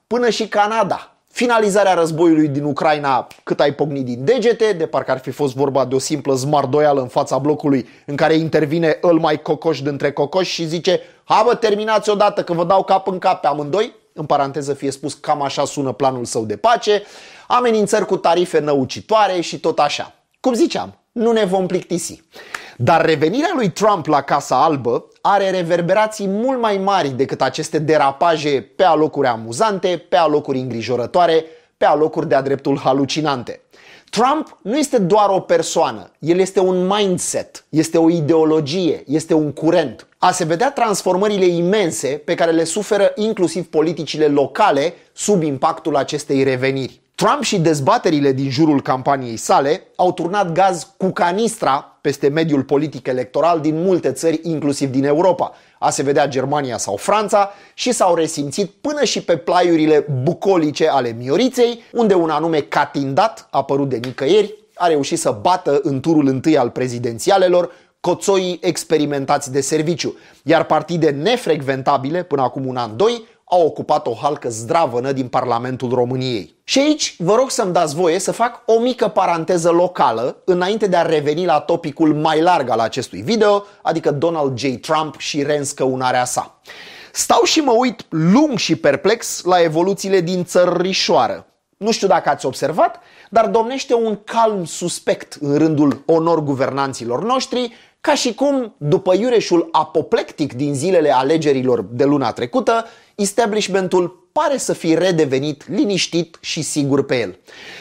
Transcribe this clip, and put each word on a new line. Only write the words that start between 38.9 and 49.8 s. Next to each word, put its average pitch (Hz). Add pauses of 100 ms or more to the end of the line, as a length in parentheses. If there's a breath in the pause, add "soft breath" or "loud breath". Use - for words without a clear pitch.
este 151
un 151
curent. 156 (120)
A 180
se 175
vedea 170
transformările 202
imense 175
pe 147
care 170
le 165
suferă 196
inclusiv 190
politicile 156
locale 147 (180 soft breath)
sub 202
impactul 156
acestei 135
reveniri. 131 (140)
Trump 247
și 220
dezbaterile 156
din 139
jurul 143
campaniei 127
sale 147 (100)